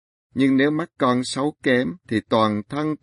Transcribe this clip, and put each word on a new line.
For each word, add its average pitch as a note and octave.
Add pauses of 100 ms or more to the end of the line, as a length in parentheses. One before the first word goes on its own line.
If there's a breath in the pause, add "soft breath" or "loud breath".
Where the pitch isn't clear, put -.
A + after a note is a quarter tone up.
(340)
Nhưng C3+
nếu C#3+
mắt D#3+
con B2+
xấu C3+
kém C#3 (120)
thì G#2+
toàn G#2+
thân D3+